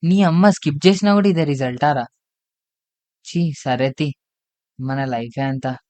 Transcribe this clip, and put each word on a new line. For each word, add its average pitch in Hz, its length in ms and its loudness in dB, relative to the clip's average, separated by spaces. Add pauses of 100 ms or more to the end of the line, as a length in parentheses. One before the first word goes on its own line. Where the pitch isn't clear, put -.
నీ 170 200 2
అమ్మ 180 280 4
స్కిప్ 147 300 -2
చేసినా 190 340 2
కూడా 202 140 4
ఇదే 165 160 2
రిజల్టా 135 480 -2
రా? 131 120 -2 (1200)
ఛీ, 170 320 -2
సరే 131 340 -2
తీ, 147 180 -4 (720)
మన 135 260 -6
లైఫే 120 380 -6
అంతా. 135 300 -4 (180)